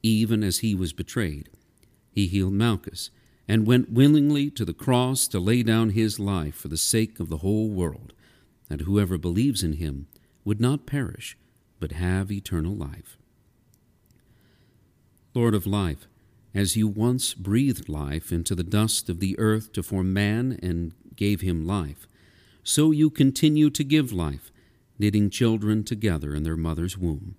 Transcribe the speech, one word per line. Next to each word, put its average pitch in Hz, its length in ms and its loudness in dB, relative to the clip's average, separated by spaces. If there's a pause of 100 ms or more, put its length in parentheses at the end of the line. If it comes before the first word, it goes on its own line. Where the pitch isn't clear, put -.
even 110 440 2
as 90 140 0
he 110 140 0
was 92 200 -2
betrayed. 87 560 -6 (600)
He 98 180 2
healed 95 260 0
Malchus 104 560 -2 (380)
and 107 180 2
went 123 260 2
willingly 143 600 4
to 113 120 -6
the 85 100 -4
cross 127 540 0
to 98 120 -2
lay 113 240 2
down 113 260 2
his 107 300 0
life 90 340 -4
for - 140 -14
the 80 100 -6
sake - 420 -2
of 85 100 -6
the 80 100 -6
whole 107 280 0
world, 90 460 -6 (540)
that 73 140 -8
whoever 92 360 0
believes 98 460 0
in 78 100 0
him 73 340 -6 (380)
would 104 160 -2
not 139 240 0
perish, - 500 -8 (440)
but 82 140 -6
have 92 380 -2
eternal 95 440 -4
life. 71 420 -12 (2250)
Lord 117 220 4
of 95 100 0
life, 95 420 -2 (460)
as 98 240 0
you 107 100 2
once 117 460 0
breathed 113 560 0
life 76 420 -6
into 85 220 -2
the 87 100 -2
dust 104 460 0
of 85 100 -4
the 95 200 -2
earth 110 340 0
to 95 100 -6
form 95 300 -2
man 107 480 0
and 85 320 -4 (220)
gave 101 260 0
him 85 240 -2
life, 85 420 -6 (560)
so 156 280 4
you 151 180 4
continue 151 600 4
to 147 120 -4
give 139 300 2
life, 78 380 -4 (480)
knitting 104 300 2
children 107 540 2
together 85 520 -2
in 76 80 -2
their 80 140 -2
mother's 82 400 -4
womb. 85 420 -4